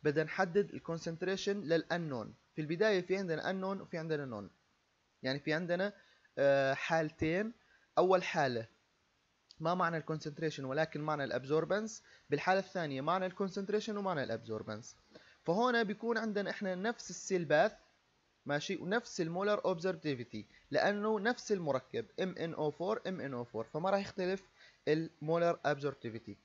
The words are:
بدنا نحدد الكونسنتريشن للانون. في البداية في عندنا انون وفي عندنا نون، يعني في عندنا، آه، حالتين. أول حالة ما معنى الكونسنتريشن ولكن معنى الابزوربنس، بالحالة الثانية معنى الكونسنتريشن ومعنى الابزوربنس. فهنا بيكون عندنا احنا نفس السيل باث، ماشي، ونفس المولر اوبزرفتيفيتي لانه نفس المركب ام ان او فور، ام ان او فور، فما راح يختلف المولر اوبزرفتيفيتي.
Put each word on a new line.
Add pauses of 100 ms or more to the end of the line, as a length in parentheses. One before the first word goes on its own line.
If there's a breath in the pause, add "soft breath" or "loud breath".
بدنا
نحدد
الكونسنتريشن
للانون. (220)
في
البداية
في
عندنا
انون
وفي
عندنا
نون، (760)
يعني
في
عندنا، (440 soft breath)
آه،
حالتين. (440 soft breath)
أول
حالة (920)
ما
معنى
الكونسنتريشن
ولكن
معنى
الابزوربنس، (260 loud breath)
بالحالة
الثانية
معنى
الكونسنتريشن
ومعنى
الابزوربنس. (480 loud breath)
فهنا
بيكون
عندنا
احنا
نفس
السيل
باث، (720)
ماشي،
ونفس
المولر
اوبزرفتيفيتي (260 soft breath)
لانه
نفس
المركب (160)
ام
ان
او
فور،
ام
ان
او
فور،
فما
راح
يختلف (440 loud breath)
المولر
اوبزرفتيفيتي.